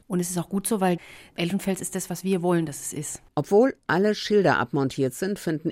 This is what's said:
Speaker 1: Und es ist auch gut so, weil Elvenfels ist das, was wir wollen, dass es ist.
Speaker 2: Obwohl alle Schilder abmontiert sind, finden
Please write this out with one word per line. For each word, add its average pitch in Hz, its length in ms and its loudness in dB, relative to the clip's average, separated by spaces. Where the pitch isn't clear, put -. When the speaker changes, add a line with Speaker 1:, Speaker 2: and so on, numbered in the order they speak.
Speaker 1:
Und 180 120 -2
es 175 100 -2
ist 180 80 -4
auch 165 120 -4
gut 196 180 -4
so, 214 140 0
weil 180 160 2
Elvenfels 180 440 -2
ist - 160 -8
das, 185 140 -6
was 180 160 -8
wir 190 160 0
wollen, 170 240 2
dass 143 160 -10
es - 120 -10
ist. - 280 -10
Speaker 2:
Obwohl 208 420 4
alle 202 260 2
Schilder 185 460 2
abmontiert 135 540 0
sind, 190 260 -4
finden 160 320 -4